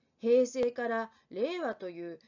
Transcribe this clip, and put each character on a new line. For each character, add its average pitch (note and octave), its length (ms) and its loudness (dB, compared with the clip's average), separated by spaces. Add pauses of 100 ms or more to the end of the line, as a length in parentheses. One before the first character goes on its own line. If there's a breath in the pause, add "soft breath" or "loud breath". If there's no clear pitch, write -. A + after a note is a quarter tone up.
(180)
平 A#3+ 260 6
成 B3 280 0
か A#3+ 160 -4
ら A3+ 220 -2 (200 soft breath)
令 C#4 280 -2
和 C4+ 160 -4
と F#3+ 140 -10
い E3+ 180 -10
う E3+ 220 -12